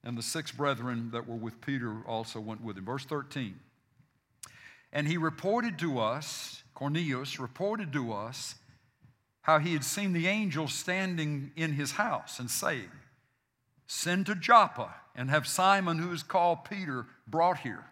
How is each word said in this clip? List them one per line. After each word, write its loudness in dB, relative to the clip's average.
And -6
the -6
six -6
brethren -2
that -6
were -8
with -8
Peter -4
also -4
went -8
with -8
him. -10
Verse -4
thirteen, -6
"And 0
he 2
reported 0
to 0
us," -4
Cornelius -2
reported -4
to -2
us, -8
"how 8
he 2
had 0
seen 0
the 2
angel 0
standing -2
in 0
his -2
house -2
and -6
saying, -2
'Send 0
to 0
Joppa 6
and -2
have 4
Simon, 4
who -2
is -4
called 2
Peter, -6
brought 4
here. -8